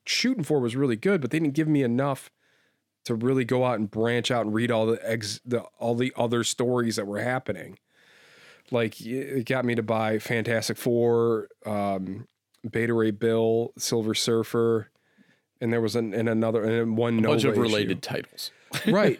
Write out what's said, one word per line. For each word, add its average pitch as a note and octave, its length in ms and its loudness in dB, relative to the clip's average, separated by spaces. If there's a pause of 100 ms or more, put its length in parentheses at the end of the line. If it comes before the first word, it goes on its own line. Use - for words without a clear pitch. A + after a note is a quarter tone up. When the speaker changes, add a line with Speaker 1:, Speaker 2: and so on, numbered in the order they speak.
Speaker 1:
shooting B3 380 0
for D3 160 0
was A#2 160 0
really C3+ 200 2
good, F#3+ 260 0
but B2 100 -4
they D#3+ 80 -2
didn't D3+ 160 0
give D#3 120 2
me D3 160 4
enough C3 480 -2 (720)
to A#2+ 100 -2
really B2+ 300 2
go B2+ 200 2
out B2 140 0
and G#2+ 100 -2
branch A#2 420 0
out A#2 140 2
and G#2+ 80 -2
read A#2 180 0
all A2 140 2
the A2+ 220 0
ex-, A2 380 -4
the, A#2+ 160 -2 (180)
all A#2 160 -2
the B2+ 200 0
other A#2 280 0
stories A#2+ 540 0
that G#2 100 -4
were G2+ 120 -4
happening. A2+ 580 -6 (920)
Like, A#2 300 -2
it, C3+ 380 -6
it A#2 60 -4
got C3 200 0
me A#2+ 100 0
to A2+ 80 0
buy A2 360 0
Fantastic A2+ 580 -2
Four, A#2 680 2 (180)
um, G2+ 640 -4 (420)
Beta A#2 240 0
Ray A2 180 2
Bill, A2+ 680 2
Silver A2 360 0
Surfer, A2+ 760 0 (720)
and A#2 140 -2
there A#2 80 2
was G#2+ 140 0
an, A2+ 180 -2
and A2+ 160 0
another, A2+ 340 2
and A2+ 340 0
one A#2 220 2
Speaker 2:
A - 20 4
bunch C#3+ 220 4
Speaker 1:
Nova A#2+ 120 2
Speaker 2:
of A#2 60 4
related G#2+ 300 0 (140)
Speaker 1:
issue. - 100 -6
Speaker 2:
titles. - 400 -10
<laughs> - 60 -20 (260)
Speaker 1:
Right. G3+ 320 4